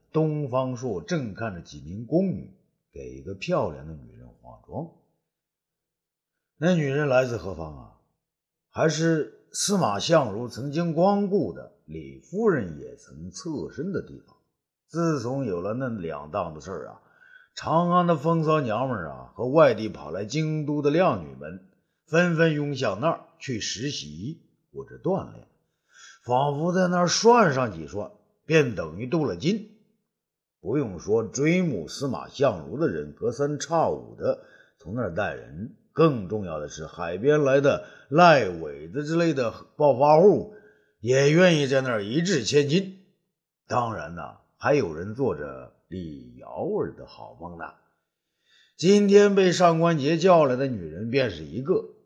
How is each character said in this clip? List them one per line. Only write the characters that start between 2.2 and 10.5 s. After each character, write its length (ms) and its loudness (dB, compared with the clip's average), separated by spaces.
女 260 -6
给 220 -16
一 80 -16
个 120 -12
漂 360 -2
亮 160 -14
的 80 -14
女 180 -20
人 160 -20
化 380 -20
妆。 220 -10
那 160 2
女 120 0
人 220 0
来 160 6
自 140 -4
何 160 -8
方 240 -10
啊？ 140 -20
还 220 0
是 600 -2
司 260 -2
马 200 0
相 360 2
如 140 -6
曾 220 -10